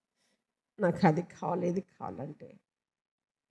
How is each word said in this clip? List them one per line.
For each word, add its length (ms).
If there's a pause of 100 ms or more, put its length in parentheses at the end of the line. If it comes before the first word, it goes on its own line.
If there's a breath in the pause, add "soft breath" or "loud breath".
(800)
నాకు 280
అది 140
కావాలి, 460
ఇది 140
కావాలంటే, 680 (1040)